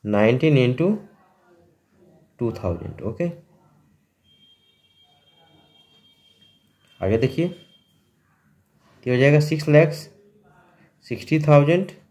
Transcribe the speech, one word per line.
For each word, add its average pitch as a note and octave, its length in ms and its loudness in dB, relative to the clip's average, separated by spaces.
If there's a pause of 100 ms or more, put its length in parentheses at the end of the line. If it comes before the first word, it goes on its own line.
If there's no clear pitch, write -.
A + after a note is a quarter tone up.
nineteen A#2 560 2
into B2+ 360 0 (1400)
टू A#2 140 -4
थाउजेंड। - 500 -10
ओके, C#3 260 -6 (3750)
आगे G2 160 -2
देखिए, C3 300 -4
तो - 1600 -16
हो B2 60 0
जाएगा C#3+ 240 4
सिक्स D#3 280 -4
लाख D3+ 220 4 (1160)
सिक्सटी D#3 320 -4
थाउजेंड। D3+ 520 4 (200)